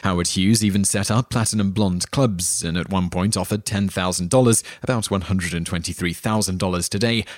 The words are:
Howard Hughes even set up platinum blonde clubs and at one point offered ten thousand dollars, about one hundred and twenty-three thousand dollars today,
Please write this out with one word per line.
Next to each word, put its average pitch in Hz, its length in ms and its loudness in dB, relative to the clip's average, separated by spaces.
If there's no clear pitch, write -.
Howard 87 260 2
Hughes 107 360 2
even 101 200 4
set 98 260 0
up 117 180 2
platinum 107 440 0
blonde 92 380 0
clubs 104 540 0
and 85 140 0
at 87 100 -4
one 90 220 0
point 95 260 0
offered 101 280 -2
ten 101 240 0
thousand 90 420 -2
dollars, 123 340 4
about 120 280 -2
one 98 120 0
hundred 87 320 -2
and 85 120 -2
twenty-three 87 480 -4
thousand 104 440 -2
dollars 90 300 0
today, 113 360 0